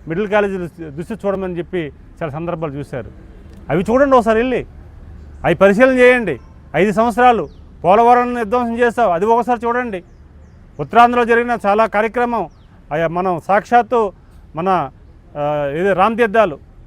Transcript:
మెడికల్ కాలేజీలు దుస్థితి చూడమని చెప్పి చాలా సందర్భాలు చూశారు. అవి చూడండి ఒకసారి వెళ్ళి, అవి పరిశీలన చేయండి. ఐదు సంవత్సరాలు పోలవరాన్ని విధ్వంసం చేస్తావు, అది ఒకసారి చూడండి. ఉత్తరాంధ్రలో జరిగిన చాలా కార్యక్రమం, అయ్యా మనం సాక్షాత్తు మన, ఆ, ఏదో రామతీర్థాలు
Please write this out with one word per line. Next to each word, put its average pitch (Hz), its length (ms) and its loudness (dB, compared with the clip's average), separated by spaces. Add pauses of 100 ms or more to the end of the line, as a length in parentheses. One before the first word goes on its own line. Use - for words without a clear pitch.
మెడికల్ 185 220 -6
కాలేజీలు 190 600 -4
దుస్థితి 170 360 -10
చూడమని 190 320 -6
చెప్పి 165 340 -8 (300)
చాలా 156 100 -8
సందర్భాలు 160 400 -8
చూశారు. 135 380 -12 (600)
అవి 170 200 0
చూడండి 269 260 2
ఒకసారి 220 220 2
వెళ్ళి, 240 280 -2 (800)
అవి 160 100 2
పరిశీలన 220 440 4
చేయండి. 247 420 2 (360)
ఐదు 196 160 2
సంవత్సరాలు 220 560 2 (360)
పోలవరాన్ని 240 560 4
విధ్వంసం 233 380 -4
చేస్తావు, 240 320 2
అది 175 160 0
ఒకసారి 233 400 0
చూడండి. 233 380 -4 (760)
ఉత్తరాంధ్రలో 240 440 2
జరిగిన 240 420 0
చాలా 214 200 2
కార్యక్రమం, 220 640 -2 (440)
అయ్యా 160 160 -2
మనం 175 400 -4
సాక్షాత్తు 220 640 2 (440)
మన, 170 340 -2 (480)
ఆ, 147 360 -2
ఏదో 185 180 0
రామతీర్థాలు 202 680 0 (280)